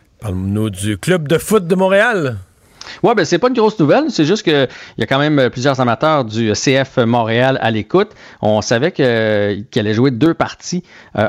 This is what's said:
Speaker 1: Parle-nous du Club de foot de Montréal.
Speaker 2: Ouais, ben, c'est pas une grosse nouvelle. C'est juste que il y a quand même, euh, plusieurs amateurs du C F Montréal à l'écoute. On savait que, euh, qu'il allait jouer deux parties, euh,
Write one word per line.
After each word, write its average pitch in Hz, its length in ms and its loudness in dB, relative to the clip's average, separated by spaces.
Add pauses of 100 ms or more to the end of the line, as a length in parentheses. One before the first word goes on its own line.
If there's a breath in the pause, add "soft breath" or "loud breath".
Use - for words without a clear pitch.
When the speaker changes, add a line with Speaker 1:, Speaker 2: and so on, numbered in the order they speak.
(200 loud breath)
Speaker 1:
Parle-nous 98 500 -6
du 101 280 -6
Club 165 300 -2
de 160 100 0
foot 196 300 0
de 185 80 0
Montréal. 190 600 0 (640 loud breath)
Speaker 2:
Ouais, 220 120 4
ben, 185 120 2
c'est 175 120 0
pas 254 100 0
une 262 60 0
grosse 214 240 2
nouvelle. 180 300 4
C'est 165 160 0
juste 190 220 0
que 143 200 2 (300 loud breath)
il - 60 -8
y - 20 0
a - 20 -6
quand 135 120 0
même, 147 200 2
euh, 123 120 2
plusieurs 127 280 -2
amateurs 131 460 0
du 110 300 -2
C 135 280 0
F - 140 -6
Montréal 120 640 2
à 113 100 0
l'écoute. 170 420 -2 (280 loud breath)
On 107 220 2
savait 127 300 0
que, 151 100 -2
euh, 107 580 0 (100)
qu'il 120 100 -2
allait 107 120 -2
jouer 123 180 2
deux 135 220 2
parties, - 500 -6 (360 loud breath)
euh, 107 100 0